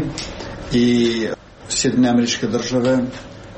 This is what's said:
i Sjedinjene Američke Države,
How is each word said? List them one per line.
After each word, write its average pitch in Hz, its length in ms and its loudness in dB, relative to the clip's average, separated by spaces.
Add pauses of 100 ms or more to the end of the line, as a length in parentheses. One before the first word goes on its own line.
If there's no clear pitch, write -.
(720)
i 117 540 4 (420)
Sjedinjene 123 400 2
Američke 120 380 2
Države, 123 500 0 (600)